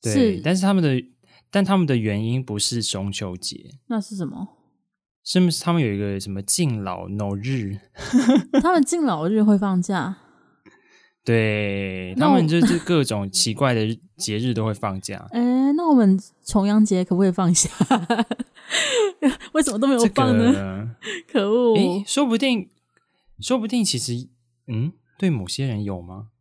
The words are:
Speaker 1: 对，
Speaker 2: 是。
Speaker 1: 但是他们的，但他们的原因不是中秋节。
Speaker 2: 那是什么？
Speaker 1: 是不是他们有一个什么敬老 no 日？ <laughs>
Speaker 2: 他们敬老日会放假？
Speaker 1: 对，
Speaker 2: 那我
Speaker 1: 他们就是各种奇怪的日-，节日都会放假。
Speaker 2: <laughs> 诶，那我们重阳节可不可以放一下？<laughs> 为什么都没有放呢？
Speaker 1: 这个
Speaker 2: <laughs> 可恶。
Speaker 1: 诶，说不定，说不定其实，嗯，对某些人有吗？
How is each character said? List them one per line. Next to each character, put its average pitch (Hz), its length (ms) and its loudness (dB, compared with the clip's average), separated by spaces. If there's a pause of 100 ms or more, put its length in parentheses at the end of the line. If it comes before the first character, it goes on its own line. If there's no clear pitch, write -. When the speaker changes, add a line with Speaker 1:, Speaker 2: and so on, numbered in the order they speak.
Speaker 1:
对， 226 340 2
Speaker 2:
是。 160 80 -10
Speaker 1:
但 160 100 2
是 190 80 0
他 196 120 2
们 185 100 2
的， 131 180 2 (480)
但 202 140 2
他 196 140 2
们 175 100 2
的 135 80 2
原 107 260 0
因 120 220 -2
不 107 160 -6
是 117 240 -2
中 101 260 -4
秋 98 280 -8
节。 - 340 -12 (160)
Speaker 2:
那 226 140 -2
是 202 160 -10
什 170 100 -6
么？ - 220 -12 (760)
Speaker 1:
是 - 160 0
不 180 100 6
是 - 140 -4
他 170 80 0
们 170 100 2
有 120 80 2
一 101 80 -2
个 101 220 -4
什 98 100 -12
么 98 120 -8
敬 117 420 0
老 90 240 -8
no 101 300 -4
日？ 107 400 -4 (420)
<laughs> 269 420 2
Speaker 2:
他 359 120 2
们 320 100 4
敬 339 200 -2
老 170 260 -2
日 214 120 2
会 214 160 6
放 190 240 0
假？ 185 360 -4 (1040)
Speaker 1:
对， 98 920 -2
Speaker 2:
那 247 120 2
我 190 80 4
Speaker 1:
他 - 20 4
们 160 100 4
就 170 180 2
是 175 140 0
各 156 240 0
种 101 260 -4
奇 110 240 -2
怪 127 200 0
的 110 120 0
日-， 113 120 -4 (180)
节 104 220 -6
日 120 160 -2
都 110 120 -2
会 110 80 -2
放 98 280 -6
假。 - 260 -12
Speaker 2:
<laughs> - 60 -18
诶， 254 400 2
那 330 160 0
我 302 40 6
们 202 240 6 (280)
重 196 200 2
阳 214 200 4
节 185 180 0
可 180 100 -2
不 175 80 2
可 196 60 4
以 185 40 2
放 180 200 2
一 - 20 4
下？ 160 160 0 (920)
<laughs> 415 920 -2
为 311 100 2
什 - 80 0
么 208 80 -6
都 247 100 0
没 277 60 4
有 240 60 2 (160)
放 254 220 2
呢？ 226 80 4
Speaker 1:
这 247 80 4
个 190 340 -4 (400)
Speaker 2:
<laughs> - 0 -
可 202 240 0
恶。 233 240 4
Speaker 1:
诶， 196 320 2
说 285 180 0
不 226 120 0
定， 247 320 -2 (720)
说 247 180 0
不 220 80 -6
定 233 160 0
其 139 140 0
实， 120 320 -6 (380)
嗯， 127 260 -4 (240)
对 190 120 0
某 113 180 -2
些 135 180 -4
人 107 180 -2
有 95 180 -6
吗？ 95 260 -14 (140)